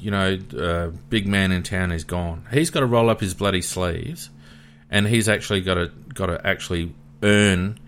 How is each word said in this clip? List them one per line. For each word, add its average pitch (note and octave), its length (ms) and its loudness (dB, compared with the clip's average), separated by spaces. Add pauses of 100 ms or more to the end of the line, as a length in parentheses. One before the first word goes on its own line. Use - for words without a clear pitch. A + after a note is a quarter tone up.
you G#2 100 -4
know, F#2+ 260 2 (200)
uh, E2+ 300 0 (220)
big G#2 180 0
man G2 240 2
in F2+ 120 0
town F#2 280 -2
is D#2+ 120 -4
gone. E2+ 480 -6
He's D3+ 180 2
gotta C#3+ 160 0
roll A#2 240 4
up A2 120 0
his F#2+ 120 -4
bloody G2+ 280 0
sleeves, F2+ 680 -6 (600)
and G#2 180 2
he's A2 220 2
actually G2+ 320 0
gotta, F2+ 300 -2 (220)
gotta F2 320 -4
actually E2+ 480 -4 (280)
earn G#2 680 4